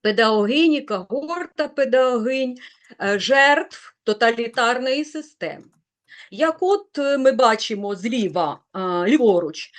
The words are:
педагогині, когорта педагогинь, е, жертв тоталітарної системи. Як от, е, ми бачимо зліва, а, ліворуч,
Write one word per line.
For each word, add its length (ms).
педагогині, 760
когорта 840
педагогинь, 880
е, 160
жертв 840
тоталітарної 1000
системи. 580
Як 280
от, 380
е, 200
ми 140
бачимо 640
зліва, 640
а, 360
ліворуч, 720